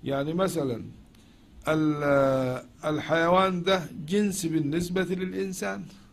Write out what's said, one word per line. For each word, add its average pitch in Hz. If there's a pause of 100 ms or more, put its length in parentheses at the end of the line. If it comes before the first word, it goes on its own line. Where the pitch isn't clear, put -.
يعني 139
مثلا 165 (840)
ال-، 139 (200)
الحيوان 170
ده 185 (240)
جنس 196
بالنسبة 165
للإنسان 190 (280)